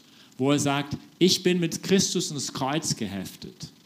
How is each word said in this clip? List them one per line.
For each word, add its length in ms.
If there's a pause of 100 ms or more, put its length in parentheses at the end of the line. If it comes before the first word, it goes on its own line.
(380)
wo 140
er 80
sagt, 380 (220)
"Ich 240
bin 160
mit 240
Christus 460
ans 240
Kreuz 420
geheftet. 760 (160)